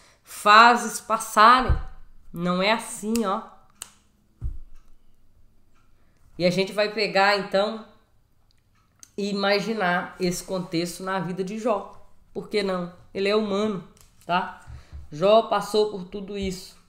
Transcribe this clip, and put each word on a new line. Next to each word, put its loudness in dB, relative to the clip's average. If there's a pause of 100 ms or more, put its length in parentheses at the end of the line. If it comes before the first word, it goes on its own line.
(220)
fases 6
passarem. 4 (560)
Não -2
é 2
assim, -2
ó. -2 (3000)
E -2
a 4
gente -2
vai 0
pegar, 2
então, -2 (1300)
e -4
imaginar 0
esse -2
contexto -6
na -4
vida -6
de -8
Jó. -4 (420)
Por -12
que -2
não? -4 (220)
Ele -2
é 2
humano, 0 (440)
tá? -2 (500)
Jó 4
passou 0
por -10
tudo -12
isso. -8 (120)